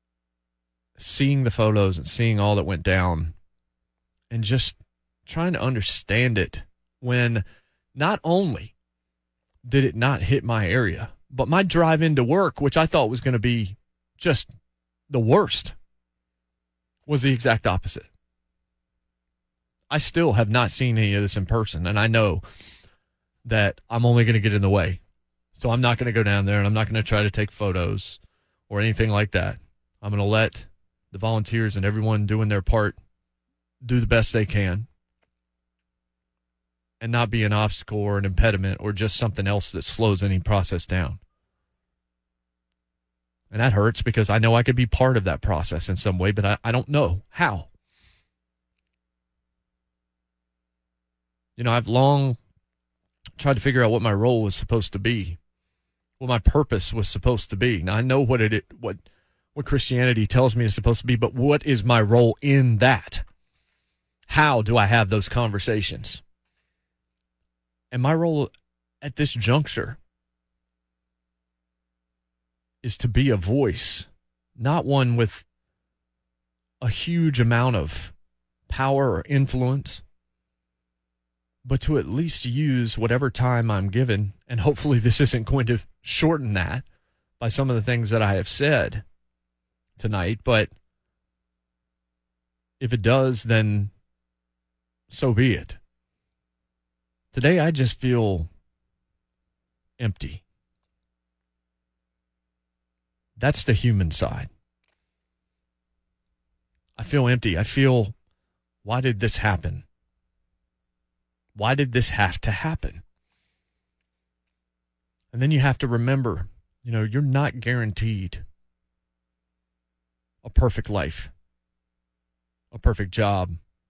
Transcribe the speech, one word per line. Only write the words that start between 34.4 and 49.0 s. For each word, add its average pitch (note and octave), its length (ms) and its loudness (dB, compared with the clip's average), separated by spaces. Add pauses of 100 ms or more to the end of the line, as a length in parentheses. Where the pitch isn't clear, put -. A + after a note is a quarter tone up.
can G2+ 400 -2 (2250)
and A2+ 80 -6
not A#2+ 200 0
be A2 140 0
an G#2 80 0
obstacle G#2+ 460 -2
or G2+ 200 -2
an G2 80 -2
impediment F#2+ 520 0
or G#2 140 -6
just G2+ 240 -2
something G2+ 300 -4
else G2+ 260 -2
that D#2 100 -6
slows G2+ 400 0
any G2 160 0
process F#2 460 0
down. - 340 -4 (2250)
And G#2+ 80 -6
that A#2+ 140 2
hurts G#2 300 2
because A2 260 0
I G#2+ 100 2
know A2+ 160 4
I A#2+ 80 4
could A#2 140 2
be B2+ 80 2
part B2+ 320 2
of G2+ 80 0
that E2+ 160 -2
process D#2+ 480 -2
in F#2 80 -2
some F#2 220 -2
way, F#2+ 120 0
but G2+ 140 -2
I, G2+ 180 0
I A#2 100 -2
don't B2 180 -4
know G#2+ 400 0
how. G#2 380 -4 (4000)